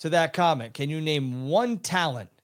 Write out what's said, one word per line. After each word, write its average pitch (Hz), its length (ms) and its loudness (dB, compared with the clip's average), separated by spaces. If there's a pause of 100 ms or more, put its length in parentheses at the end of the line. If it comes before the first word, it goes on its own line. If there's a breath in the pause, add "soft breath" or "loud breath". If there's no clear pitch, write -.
to 156 100 -4
that 165 220 4
comment, 143 420 2
can 143 160 -4
you 156 100 -4
name 135 460 -2
one 226 320 0
talent 147 520 -2 (140)